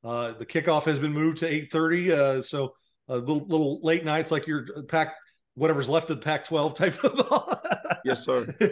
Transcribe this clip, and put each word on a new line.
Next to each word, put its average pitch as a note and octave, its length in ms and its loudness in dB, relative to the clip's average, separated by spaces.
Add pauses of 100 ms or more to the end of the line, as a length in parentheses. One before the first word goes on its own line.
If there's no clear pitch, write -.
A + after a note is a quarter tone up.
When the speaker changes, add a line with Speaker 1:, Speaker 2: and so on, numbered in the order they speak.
Speaker 1:
Uh, A#2+ 280 -4
the A2+ 140 -12
kickoff D#3 400 2
has D3+ 120 2
been D3 160 -2
moved D#3 260 2
to E3 120 -2
eight D3+ 200 -4
thirty. E3+ 400 2
Uh, C#3 300 4
so, C3+ 320 -4 (340)
uh, C3 100 -2
little, D3 280 -2
little D#3 380 0
late E3 200 2
nights D#3 280 0
like D#3 160 0
your D3 180 -4 (240)
Pac, D#3 240 0 (400)
whatever's C#3+ 340 2
left D#3+ 220 0
of D3 100 -2
the - 40 -16
Pac-twelve D3+ 500 0
type F3 300 0
of - 540 2 (260)
<laughs> - 200 -4
Speaker 2:
Yes, B2+ 220 -2
sir. B2+ 280 0 (180)